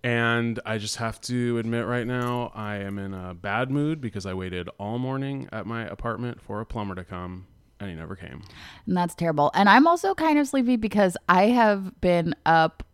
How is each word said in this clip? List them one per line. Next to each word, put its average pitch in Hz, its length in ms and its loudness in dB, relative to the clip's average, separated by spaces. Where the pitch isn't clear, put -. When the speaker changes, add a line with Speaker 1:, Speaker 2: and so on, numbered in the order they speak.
Speaker 1:
And 117 640 0
I 110 100 -2
just 104 200 -6
have 113 240 -6
to 120 360 -2
admit 117 300 -2
right 120 180 -2
now, 123 480 -4
I 104 220 -8
am 98 240 -6
in 98 160 -8
a 90 180 -10
bad 104 380 -4
mood 147 300 -2
because 101 260 -8
I 92 80 -6
waited 90 420 -6
all 107 220 -6
morning 135 520 -6
at 101 140 -10
my 117 160 -6
apartment 117 580 -6
for 104 220 -8
a 113 40 -8
plumber 104 280 -6
to 90 100 -10
come, 90 440 -10
and 101 100 -8
he 85 60 -10
never 80 200 -10
came. - 280 -16
Speaker 2:
And 180 100 0
that's 175 200 0
terrible. 151 400 2
And 202 120 6
I'm 254 200 10
also 349 260 2
kind 311 240 2
of 285 100 2
sleepy 254 280 2
because 202 420 2
I 185 180 6
have 214 560 2
been 170 340 2
up 160 380 4